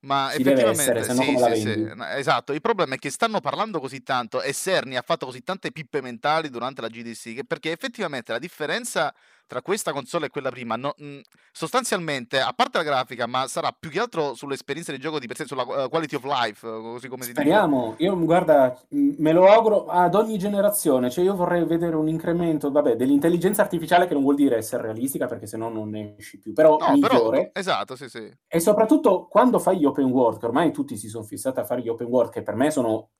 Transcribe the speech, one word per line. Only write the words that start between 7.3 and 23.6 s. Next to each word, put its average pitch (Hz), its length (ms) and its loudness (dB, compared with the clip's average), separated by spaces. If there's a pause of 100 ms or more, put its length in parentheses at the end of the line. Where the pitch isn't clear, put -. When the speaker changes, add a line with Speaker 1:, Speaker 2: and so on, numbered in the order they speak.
Speaker 1:
che, 131 100 -10
perché 156 260 -6
effettivamente 165 640 -6
la 113 60 -4
differenza 160 760 -4 (360)
tra 123 120 -8
questa 196 300 -4
console 143 340 -4
e - 20 -6
quella 131 220 -6
prima, 120 260 -6
no, 135 200 -6
mhmm, 143 260 -18 (280)
sostanzialmente, 170 920 -2
a 127 120 -2
parte 254 260 -6
la 165 60 -2
grafica, 127 420 -2
ma 127 220 -2
sarà 143 240 -4
più - 180 -16
che 147 80 -6
altro 165 360 -4
sull'esperienza 139 580 -8
di 131 60 -10
gioco 156 200 -6
di 123 80 -8
per 117 120 -10
sé, 160 60 -6
sulla, 131 200 -6
uhm, 127 240 -4
quality 151 260 -8
of 131 80 -6
life, 123 420 -4
così 113 440 -12
come 127 160 -12
si 120 80 -12
dice. 151 300 4
Speaker 2:
Speriamo. 127 360 0
Io, 185 260 0
guarda, 151 500 4 (160)
mhmm, 143 280 2
me 156 140 4
lo 180 140 8
auguro 208 400 6
ad 175 280 2
ogni 220 240 2
generazione. 190 720 2
Cioè, 175 140 -2
io 196 120 2
vorrei 175 300 2
vedere 165 300 0
un 156 120 0
incremento, 160 640 0
vabbè, 139 260 4
dell'intelligenza 165 680 2